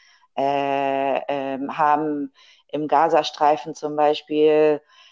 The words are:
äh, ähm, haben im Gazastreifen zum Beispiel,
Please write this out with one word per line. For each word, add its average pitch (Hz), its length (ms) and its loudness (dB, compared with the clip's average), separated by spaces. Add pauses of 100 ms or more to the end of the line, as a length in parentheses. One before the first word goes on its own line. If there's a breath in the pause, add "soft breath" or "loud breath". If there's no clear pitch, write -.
(360 soft breath)
äh, 139 920 0
ähm, 135 500 -6
haben 147 540 0 (360 soft breath)
im 147 200 -6
Gazastreifen 151 840 2
zum 151 220 -8
Beispiel, 151 840 2 (280 soft breath)